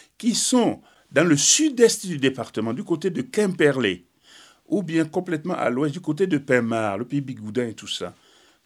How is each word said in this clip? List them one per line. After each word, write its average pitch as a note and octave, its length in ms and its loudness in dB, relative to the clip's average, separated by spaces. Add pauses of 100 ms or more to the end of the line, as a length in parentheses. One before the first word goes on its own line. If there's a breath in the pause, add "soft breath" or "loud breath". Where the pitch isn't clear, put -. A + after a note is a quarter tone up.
(160 loud breath)
qui G#3+ 180 0
sont F#3+ 460 2 (320 soft breath)
dans D3 120 4
le D#3+ 120 4
sud-est A#3+ 680 4
du E3+ 120 -6
département, B2 540 -2
du C3+ 120 -6
côté E3 260 -2
de E3 120 -4
Quimperlé, C#3+ 840 0 (640 soft breath)
ou G3+ 140 0
bien D#3+ 220 0
complètement F3 500 -4
à - 160 0
l'ouest, C#3 220 0
du F3+ 80 -10
côté D#3 260 -2
de D#3 120 2
Pinmar, A2+ 600 0
le A#2+ 60 -6
pays C#3+ 160 -4
Bigoudin A#2+ 480 -6
et G#2+ 60 -10
tout G2+ 140 -16
ça, F2+ 260 -8 (520 soft breath)